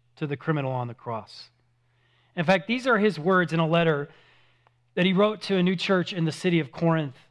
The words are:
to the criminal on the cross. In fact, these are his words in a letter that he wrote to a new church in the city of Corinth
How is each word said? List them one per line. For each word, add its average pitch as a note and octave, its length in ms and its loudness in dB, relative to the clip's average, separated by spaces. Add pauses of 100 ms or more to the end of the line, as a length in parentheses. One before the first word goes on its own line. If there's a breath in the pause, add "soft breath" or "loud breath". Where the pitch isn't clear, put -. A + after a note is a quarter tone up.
(160)
to D#3 120 -6
the C#3+ 100 -6
criminal C#3+ 340 -4
on B2 160 -6
the A#2+ 60 -12
cross. - 560 -12 (880)
In E3+ 80 -4
fact, F#3+ 220 0
these B3 200 -4
are A#3 100 4
his G3+ 220 2
words F3+ 320 2
in E3 80 0
a D#3+ 80 2
letter D#3+ 400 2 (880 soft breath)
that F3+ 100 2
he F#3+ 60 4
wrote G#3 300 2
to G3 160 -2
a F3+ 60 2
new F#3 120 2
church F3+ 380 -2
in E3+ 100 -4
the D#3 80 0
city E3+ 300 0
of C3+ 100 -8
Corinth D#3+ 460 -2 (140)